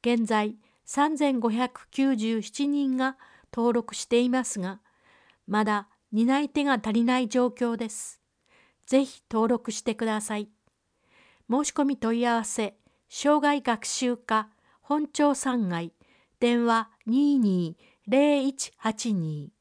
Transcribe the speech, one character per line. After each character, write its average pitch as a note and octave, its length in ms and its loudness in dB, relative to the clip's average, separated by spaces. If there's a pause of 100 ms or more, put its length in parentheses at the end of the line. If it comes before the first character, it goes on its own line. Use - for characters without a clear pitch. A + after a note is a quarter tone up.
現 A#3 220 0
在、 G#3+ 300 0 (300)
三 D4 340 0
千 C4+ 220 2
五 A3+ 100 0
百 B3 400 -4
九 C4+ 240 2
十 A3 280 -2
七 C#4+ 260 -4
人 C#4 280 0
が C4 200 -2 (360)
登 A#3 220 0
録 A3+ 220 -4
し - 100 -10
て A#3 140 2
い B3 100 2
ま B3+ 140 0
す - 160 -8
が、 F#3+ 180 -8 (720)
ま G#3 160 2
だ G#3 240 -2 (240)
担 B3 300 2
い C#4 60 -4
手 D4 140 -2
が C#4 120 2
足 A3 180 -2
り A#3 120 2
な B3+ 140 2
い B3 100 -2
状 B3 200 2
況 A#3+ 280 -4
で A3+ 120 -8
す。 - 320 -14 (680)
ぜ C4+ 180 4
ひ - 260 -12
登 A3+ 200 2
録 A#3 220 -2
し - 100 -10
て A3 120 -2
く A3+ 100 -6
だ G#3+ 160 -2
さ G#3+ 160 -6
い。 G#3 120 -8 (1040)
申 C#4+ 140 2
し - 80 -4
込 C#4+ 120 0
み C#4 120 0
問 A#3 240 -2
い A#3+ 60 0
合 A#3 100 2
わ A3+ 80 -2
せ、 G#3 320 -6 (320)
障 D4 340 2
害 D4 200 2
学 A3+ 240 -2
習 B3 300 -2
課、 G#3+ 320 -2 (320)
本 D4 280 -2
町 D4 260 2
三 B3 340 -2
階、 E3+ 240 -4 (480)
電 A#3+ 240 2
話 A3+ 260 0 (160)
二 C#4 320 2
二 F3+ 380 2 (300)
零 C#4 400 2
一 - 300 -6
八 A3 380 -4
二。 D#3 360 -4 (100)